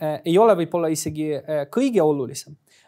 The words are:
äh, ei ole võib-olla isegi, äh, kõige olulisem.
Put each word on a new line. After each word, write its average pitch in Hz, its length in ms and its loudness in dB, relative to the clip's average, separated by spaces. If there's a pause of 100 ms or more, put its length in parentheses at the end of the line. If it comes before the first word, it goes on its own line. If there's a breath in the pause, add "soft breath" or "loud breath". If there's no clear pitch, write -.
äh, 151 240 -4
ei 170 120 2
ole 220 180 6
võib-olla 165 360 -2
isegi, 156 440 -6
äh, 151 360 -4
kõige 233 320 2
olulisem. 143 520 -2 (320 soft breath)